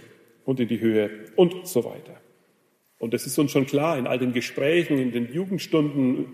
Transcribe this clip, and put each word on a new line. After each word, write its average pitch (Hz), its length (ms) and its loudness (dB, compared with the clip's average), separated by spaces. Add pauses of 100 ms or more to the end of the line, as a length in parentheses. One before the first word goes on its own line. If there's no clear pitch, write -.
(440)
und 131 140 -2
in 123 80 0
die 110 140 -2
Höhe 107 460 0 (100)
und - 320 4
so 120 160 0
weiter. - 360 -14 (800)
Und 117 160 -4
das 120 100 -2
ist 139 140 -6
uns 147 140 2
schon 135 140 2
klar 147 320 0
in 120 100 -4
all 127 100 0
den 123 140 0
Gesprächen, 143 680 0
in 127 140 0
den 120 200 -4
Jugendstunden, 147 1000 0